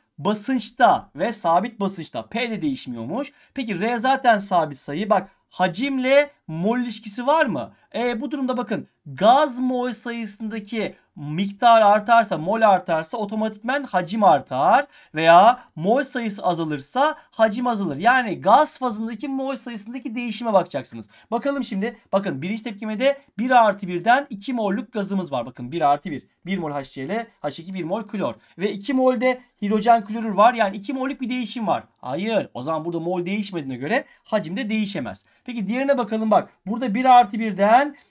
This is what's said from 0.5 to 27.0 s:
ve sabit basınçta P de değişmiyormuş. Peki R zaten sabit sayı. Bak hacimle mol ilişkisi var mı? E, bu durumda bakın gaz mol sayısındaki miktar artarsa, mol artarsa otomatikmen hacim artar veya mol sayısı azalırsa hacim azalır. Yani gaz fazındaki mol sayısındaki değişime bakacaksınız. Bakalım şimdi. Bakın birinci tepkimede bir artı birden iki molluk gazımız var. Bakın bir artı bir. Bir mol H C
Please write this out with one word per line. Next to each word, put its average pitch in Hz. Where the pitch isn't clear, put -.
ve 208
sabit 185
basınçta 165
P 240
de 196
değişmiyormuş. 135
Peki 220
R 233
zaten 262
sabit 165
sayı. 180
Bak 196
hacimle 269
mol 185
ilişkisi 240
var 302
mı? 131
E, 240
bu 262
durumda 262
bakın 233
gaz 240
mol 254
sayısındaki 220
miktar 202
artarsa, 208
mol 190
artarsa 180
otomatikmen 220
hacim 196
artar 160
veya 175
mol 208
sayısı 233
azalırsa 165
hacim 226
azalır. 196
Yani 214
gaz 226
fazındaki 226
mol 269
sayısındaki 240
değişime 240
bakacaksınız. 131
Bakalım 269
şimdi. 226
Bakın 185
birinci 214
tepkimede 220
bir 247
artı 220
birden 226
iki 202
molluk 214
gazımız 190
var. 123
Bakın 123
bir 165
artı 156
bir. 131
Bir 190
mol 156
H 143
C 135